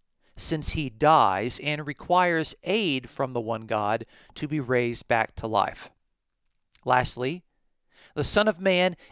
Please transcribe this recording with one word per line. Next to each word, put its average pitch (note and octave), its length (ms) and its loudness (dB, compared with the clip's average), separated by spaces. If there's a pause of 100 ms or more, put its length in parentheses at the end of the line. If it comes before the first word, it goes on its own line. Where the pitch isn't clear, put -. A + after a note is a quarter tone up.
(340)
since - 360 -2
he D3 200 -4
dies A#2 720 4
and D3 240 -6
requires E3+ 760 0
aid E3 440 -2
from C3 260 -6
the A#2+ 60 -2
one A2 260 -6
God G#2+ 360 -2 (320)
to D3 140 -8
be D3+ 100 -4
raised A#2+ 480 -2
back A2+ 300 0
to - 100 -10
life. - 460 -2 (920)
Lastly, B2+ 600 0 (720)
the D3 80 -2
Son G#3+ 240 4
of E3 100 -2
Man F#3 380 2 (160)